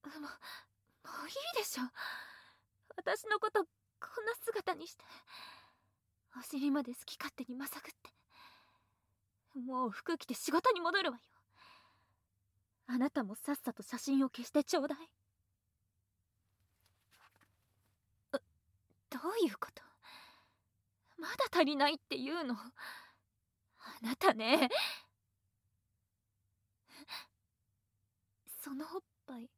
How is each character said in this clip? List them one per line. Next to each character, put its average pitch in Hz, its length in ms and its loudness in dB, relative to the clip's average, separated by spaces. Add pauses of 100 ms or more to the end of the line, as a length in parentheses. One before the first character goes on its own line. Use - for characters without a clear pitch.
も 294 140 -12
う、 - 20 -10
も 294 80 -8 (960)
う 320 40 -10
い - 20 -10
い - 40 -10 (220)
で 427 80 2
し - 160 -4
ょ。 254 40 0 (1120)
私 392 320 -2
の 427 100 4
こ 427 120 0
と、 392 140 4
こ - 40 -10 (520)
ん 427 60 -2
な 466 80 0 (100)
姿 415 300 0
に 311 120 -10
し - 100 -16
て。 - 80 -20 (1300)
お 247 40 -12
尻 285 280 0
ま 285 120 4
で 247 120 -6
好 - 120 -16
き - 100 -10
勝 - 180 -8
手 262 100 -8
に 247 100 -8
ま 269 120 -6
さ - 140 -8
ぐ - 80 -16
っ - 40 -16 (100)
て。 - 100 -20 (1400)
も 254 340 0
う - 20 0
服 330 260 -2
着 - 80 -8
て - 100 -4
仕 - 160 -4
事 339 220 6
に 359 80 4
戻 349 220 2
る 339 100 2
わ 240 60 -8
よ。 - 40 -20 (1600)
あ 247 120 -2
な 262 120 4
た 277 120 0
も 202 120 -4
さ - 180 -4
っ 285 40 2
さ - 160 -4
と - 100 -10
写 240 160 -8
真 269 260 4
を 262 60 0
消 247 160 -8
し - 40 -12
て 294 140 6
ち - 120 2
ょ 311 80 4
う 294 40 -2
だ 302 60 -4
い。 - 40 -14 (3250)
う、 254 100 0 (680)
ど 254 80 -8
う 370 280 2
い 233 40 4
う 196 80 -8
こ - 160 -6
と？ - 80 -18 (1400)
ま 320 100 -6
だ 480 240 2
足 339 140 10
り 294 100 0
な 285 140 6
い 320 40 0
っ 294 40 -8
て - 180 -6
い 262 140 -4
う 330 140 -2
の？ 247 100 -2
あ 233 180 -12 (1300)
な 226 160 0
た - 160 6
ね。 247 380 6 (4000)
そ 277 120 -8
の 294 200 -4
お 381 40 0
っ - 40 -4 (240)
ぱ 254 120 -10
い 233 200 -14